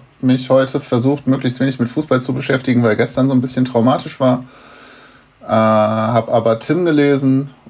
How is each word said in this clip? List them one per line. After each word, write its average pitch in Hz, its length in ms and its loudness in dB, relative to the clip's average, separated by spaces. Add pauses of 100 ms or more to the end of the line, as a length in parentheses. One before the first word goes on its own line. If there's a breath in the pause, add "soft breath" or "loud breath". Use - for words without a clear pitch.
(200)
mich 127 300 0
heute 135 280 2
versucht, 135 480 -2
möglichst 127 320 -2
wenig 135 220 -2
mit 117 80 0
Fußball 139 340 -2
zu 139 100 -6
beschäftigen, 127 520 0
weil 107 100 2
gestern 123 320 0
so 135 80 0
ein 127 60 2
bisschen 127 240 -2
traumatisch 131 560 -2
war. 127 240 0 (960 loud breath)
Äh, - 60 -14
hab 110 840 0
aber 113 280 2
Tim 170 240 -2
gelesen 143 640 2 (200)